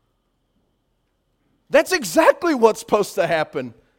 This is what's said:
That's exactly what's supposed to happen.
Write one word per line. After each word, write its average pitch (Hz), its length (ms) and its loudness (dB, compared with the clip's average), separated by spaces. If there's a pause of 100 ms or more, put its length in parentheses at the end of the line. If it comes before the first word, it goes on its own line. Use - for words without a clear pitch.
(1700)
That's 320 240 2
exactly 320 640 0
what's 226 260 0
supposed - 360 -2
to 175 100 0
happen. 151 480 -4 (240)